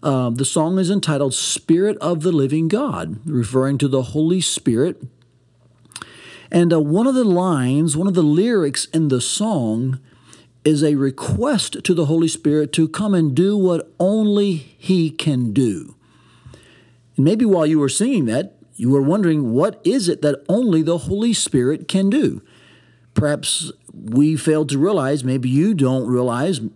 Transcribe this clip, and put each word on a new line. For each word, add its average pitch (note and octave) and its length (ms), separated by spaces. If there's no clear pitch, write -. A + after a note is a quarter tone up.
Uh, C3 280
the A#2+ 140
song E3+ 340
is F3+ 100
entitled D3 460
Spirit F#3 640
of E3 220
the F3 100
Living D#3 380
God, C3+ 560
referring C3 540
to C#3 100
the C3 140
Holy D#3 380
Spirit. - 600
And, E3+ 240
uh, E3 80
one E3 280
of C4+ 80
the B3+ 80
lines, D#3+ 720
one F3 100
of G3 80
the F3 80
lyrics E3 720
in D#3+ 160
the B2+ 120
song C3 760
is D3+ 200
a D3 100
request C#3 880
to F#3 120
the E3 100
Holy E3 240
Spirit D3+ 460
to D#3+ 120
come G3 280
and D#3 200
do G3 220
what F3+ 420
only G3+ 560
He D#3+ 560
can B2+ 420
do. G#2 440
And C3+ 80
maybe A3 220
while F3 200
you D3+ 140
were C#3+ 80
singing G3+ 380
that, C3 280
you A#2 140
were C#3 120
wondering, D#3 520
what E3+ 280
is G3 260
it - 140
that D3 260
only G3 340
the E3 160
Holy G3+ 340
Spirit D3 560
can G3 220
do? A#3 320
Perhaps - 580
we C#3+ 440
failed D#3 320
to C#3 100
realize, D3 460
maybe B2+ 240
you D#3+ 260
don't C3 320
realize B2+ 540